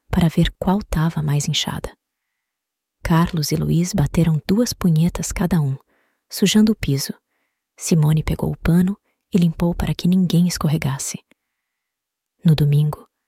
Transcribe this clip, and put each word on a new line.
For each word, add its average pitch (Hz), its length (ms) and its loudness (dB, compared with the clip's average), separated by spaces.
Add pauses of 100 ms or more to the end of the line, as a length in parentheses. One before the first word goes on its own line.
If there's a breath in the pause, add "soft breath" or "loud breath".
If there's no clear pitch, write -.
para 170 200 2
ver - 300 0
qual 185 240 -2
tava 160 400 -2
mais 143 260 -2
inchada. - 480 -6 (1040)
Carlos 165 480 0
e 156 60 -2
Luiz 156 360 0
bateram 160 540 0
duas 226 260 0
punhetas 170 600 0
cada 180 280 0
um, 135 160 -2 (540)
sujando 214 420 2
o - 40 -4
piso. - 360 -4 (640)
Simone 156 460 2
pegou 156 300 -4
o 147 60 -12
pano 180 380 2 (360)
e 202 60 2
limpou 170 360 0
para - 200 -4
que - 120 -4
ninguém 180 400 2
escorregasse. 143 720 -4 (1300)
No 160 100 6
domingo, 147 540 0 (200)